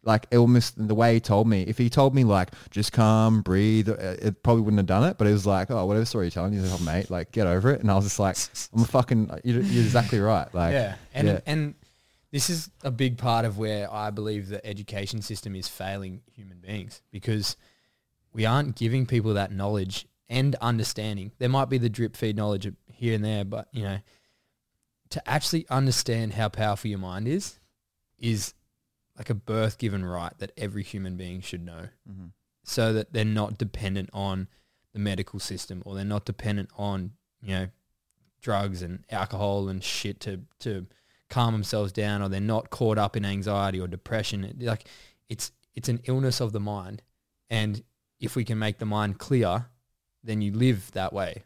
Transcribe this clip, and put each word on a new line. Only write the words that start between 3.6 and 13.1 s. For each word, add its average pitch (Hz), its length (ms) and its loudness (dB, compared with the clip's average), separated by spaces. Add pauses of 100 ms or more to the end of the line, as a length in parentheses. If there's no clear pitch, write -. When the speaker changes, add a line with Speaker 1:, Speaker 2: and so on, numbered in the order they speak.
Speaker 1:
uh, 110 60 0 (260)
it 104 220 -2
probably 117 200 6
wouldn't 104 180 4
have 92 60 2
done 98 220 6
it. - 80 -2
But 104 120 4
it 104 40 8
was 101 140 4
like, 98 240 2
"Oh, 101 160 0
whatever 107 180 2
story 107 220 -2
you're 85 60 0
telling 90 220 -2
yourself, 92 300 0
mate, 85 240 0
like, 87 220 -6
get 107 160 2
over 95 260 4
it." 135 80 0
And 107 100 4
I 98 40 6
was 98 120 4
just - 120 -4
like, 98 180 2 (380)
"I'm 113 80 4
a - 40 6
fucking, 123 440 2 (140)
you're, 120 180 2
you're 117 220 4
exactly 113 340 2
right." 101 340 2
Like, 85 200 2
Speaker 2:
Yeah. 113 240 0 (180)
And, 135 140 2
Speaker 1:
yeah. - 180 2
Speaker 2:
and 151 280 -2 (580)
this 139 180 0
is 165 180 -6 (140)
a 135 80 -2
big 123 280 0